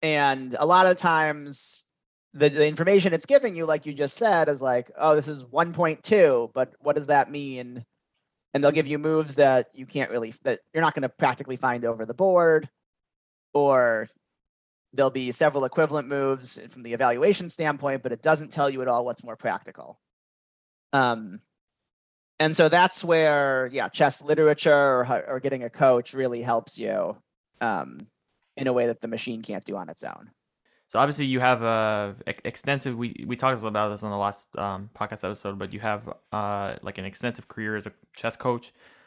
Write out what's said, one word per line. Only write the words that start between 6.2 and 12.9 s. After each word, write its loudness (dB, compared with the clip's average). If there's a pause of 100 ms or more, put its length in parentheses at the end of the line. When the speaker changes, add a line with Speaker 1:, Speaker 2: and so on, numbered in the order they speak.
Speaker 1:
but -2
what 0
does -4
that 4
mean?" -10 (680)
And 0
they'll 6
give 2
you -4
moves 0
that 4
you -16
can't -4
really, -6
that -2 (120)
you're 0
not 2
gonna -4
practically -2
find -2
over -4
the -10
board, 2 (880)